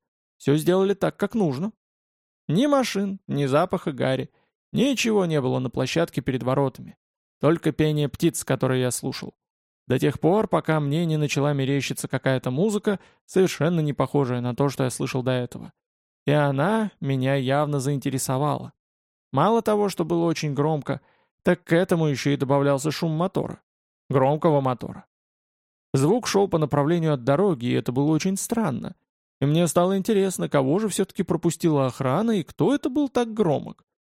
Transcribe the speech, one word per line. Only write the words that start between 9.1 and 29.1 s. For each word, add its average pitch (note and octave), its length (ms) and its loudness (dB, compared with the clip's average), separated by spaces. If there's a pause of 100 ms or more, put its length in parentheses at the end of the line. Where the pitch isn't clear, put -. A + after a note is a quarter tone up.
До B2+ 100 2
тех D3 220 0
пор, G3+ 280 2
пока D#3 320 0
мне D3+ 260 0
не D#3 100 0
начала D3 360 0
мерещиться C3+ 560 -2
какая-то C3 420 -2
музыка, G3+ 480 0 (260)
совершенно F3 560 2
не D3+ 120 0
похожая B2+ 480 0
на A#2+ 140 -4
то, C#3 140 0
что C3+ 160 -2
я B2 60 0
слышал C3 320 -4
до B2+ 100 -2
этого. B2 400 -6 (520)
И - 60 0
она D3+ 680 2
меня C3+ 340 0
явно C#3+ 440 0
заинтересовала. C3 920 -2 (600)
Мало G3 280 2
того, G#3 280 0
что F3 160 -4
было E3+ 200 0
очень D#3 300 -2
громко, C#3+ 460 -2 (420)
так F3+ 220 2
к - 80 -4
этому E3+ 340 2
ещё C#3+ 240 0
и C#3+ 60 2
добавлялся C#3 540 0
шум D#3+ 220 -2
мотора. - 480 -4 (480)
Громкого C#3+ 520 2
мотора. - 460 -6 (880)
Звук D#3+ 360 2
шёл G3 180 2
по F3 120 -2
направлению D#3 560 2
от B2 100 -6
дороги, C#3+ 420 2
и B2 60 0
это B2 180 0
было C#3+ 220 2
очень F#3+ 240 0
странно. - 580 -4 (460)